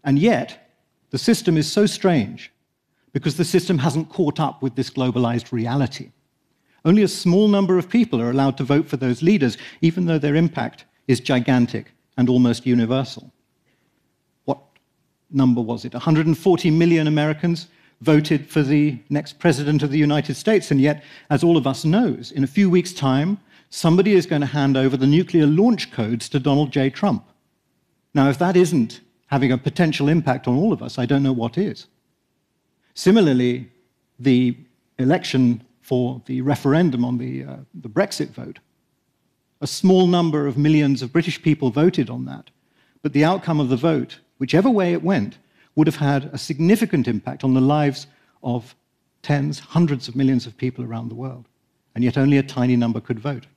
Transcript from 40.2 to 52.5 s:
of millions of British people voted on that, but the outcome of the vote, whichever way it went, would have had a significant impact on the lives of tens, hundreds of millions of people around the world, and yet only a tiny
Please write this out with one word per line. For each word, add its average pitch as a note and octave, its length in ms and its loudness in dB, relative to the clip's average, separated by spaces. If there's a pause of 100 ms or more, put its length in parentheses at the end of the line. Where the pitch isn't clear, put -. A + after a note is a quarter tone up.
of C3 120 -4
millions D3 420 2
of B2 100 -8
British E3 300 -2
people C#3+ 300 0
voted D3 400 0
on B2+ 160 -10
that, - 240 -18 (500)
but C#3 140 -8
the D3 100 4
outcome E3+ 360 0
of B2+ 100 0
the C3 60 2
vote, C#3 420 -2 (180)
whichever E3+ 320 2
way F#3+ 240 2
it E3 100 -2
went, D#3+ 360 -2 (360)
would D#3 120 4
have D#3 100 0
had C#3+ 380 -2
a - 20 -10
significant E3 720 0
impact A#2+ 340 -6
on C3 120 0
the C3 80 2
lives C#3+ 440 0 (360)
of B2 340 -8 (460)
tens, D3 360 -2
hundreds D3 480 -2
of A#2+ 80 -16
millions C3 320 0
of A2 120 -18
people B2+ 260 -8
around A#2 240 -10
the A2+ 60 -12
world, B2 320 -14 (480)
and A#2+ 100 0
yet B2 140 0
only C#3 180 4
a C3+ 60 4
tiny B2+ 340 0